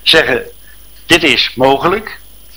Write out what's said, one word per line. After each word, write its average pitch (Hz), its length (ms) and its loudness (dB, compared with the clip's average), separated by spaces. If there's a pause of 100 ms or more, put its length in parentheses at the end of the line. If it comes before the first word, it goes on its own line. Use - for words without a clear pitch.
zeggen, 131 400 0 (600)
dit 170 180 0
is 127 320 0
mogelijk, 139 640 0 (380)